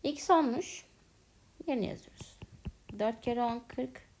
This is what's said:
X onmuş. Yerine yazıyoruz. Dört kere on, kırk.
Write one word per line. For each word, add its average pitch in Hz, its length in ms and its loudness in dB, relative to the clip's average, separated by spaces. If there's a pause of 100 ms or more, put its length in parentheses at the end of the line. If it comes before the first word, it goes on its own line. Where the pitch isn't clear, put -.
X 294 280 -2
onmuş. 311 560 4 (800)
Yerine 247 200 0
yazıyoruz. - 520 -10 (600)
Dört 226 220 0
kere 240 220 0
on, 233 260 0
kırk. - 420 -8 (100)